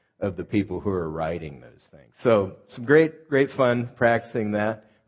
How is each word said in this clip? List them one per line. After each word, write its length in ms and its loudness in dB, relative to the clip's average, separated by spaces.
of 160 -6
the 80 -8
people 340 -4
who 120 -6
are 200 -4
writing 500 -8
those 300 -20
things. 220 -20
So 300 2
some 160 -14
great, 440 4
great 280 2
fun 400 0
practicing 560 0
that. 320 -4